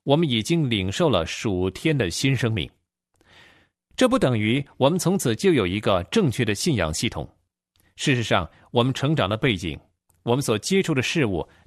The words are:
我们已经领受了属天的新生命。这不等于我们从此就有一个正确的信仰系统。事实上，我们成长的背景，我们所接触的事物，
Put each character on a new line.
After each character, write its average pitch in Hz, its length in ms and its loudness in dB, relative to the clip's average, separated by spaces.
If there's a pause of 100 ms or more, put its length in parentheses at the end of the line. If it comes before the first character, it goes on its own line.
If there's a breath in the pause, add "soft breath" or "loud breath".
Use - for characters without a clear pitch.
我 143 120 4
们 160 140 0
已 117 120 0
经 156 280 0
领 98 200 0
受 160 200 0
了 87 160 2
属 92 440 -2
天 156 280 -2
的 104 120 0
新 135 240 0
生 123 200 -2
命。 80 160 -6 (1300 soft breath)
这 254 100 4
不 247 100 2
等 135 220 2
于 117 260 0 (120)
我 131 120 4
们 180 80 0
从 185 220 0
此 117 160 0
就 190 160 2
有 117 160 2
一 98 140 -2
个 98 240 2
正 185 260 0
确 120 140 -2
的 104 100 0
信 156 200 -2
仰 80 180 0
系 113 160 -4
统。 73 180 -8 (680)
事 - 200 0
实 120 60 -2
上， 104 260 0 (220 soft breath)
我 120 140 2
们 131 100 0
成 147 220 0
长 113 120 2
的 101 80 0
背 113 220 0
景， 78 200 -6 (440)
我 117 140 2
们 143 80 -2
所 120 120 0
接 190 280 0
触 165 100 -2
的 131 80 0
事 143 240 0
物， 92 240 -4 (180 soft breath)